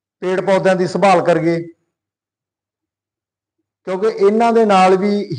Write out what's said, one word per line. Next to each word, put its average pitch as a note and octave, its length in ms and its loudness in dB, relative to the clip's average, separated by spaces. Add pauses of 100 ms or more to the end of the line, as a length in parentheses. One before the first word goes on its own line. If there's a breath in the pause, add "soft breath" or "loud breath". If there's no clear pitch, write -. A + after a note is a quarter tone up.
(200)
ਪੇੜ F#3 200 -4
ਪੌਦਿਆਂ F#3 360 0
ਦੀ F3+ 100 -2
ਸੰਭਾਲ F#3 380 2
ਕਰੀਏ, E3 480 -2 (2000)
ਕਿਉਂਕਿ F#3 220 -6
ਇਹਨਾਂ A3 460 0
ਦੇ A3+ 120 2
ਨਾਲ F#3+ 320 4
ਵੀ G3+ 320 -2 (100)